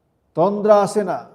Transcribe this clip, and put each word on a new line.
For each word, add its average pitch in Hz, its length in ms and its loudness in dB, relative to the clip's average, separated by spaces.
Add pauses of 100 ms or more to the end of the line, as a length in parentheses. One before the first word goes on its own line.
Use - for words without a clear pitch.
(340)
তন্দ্রা 208 460 2
আসে 202 240 -2
না। 139 300 -8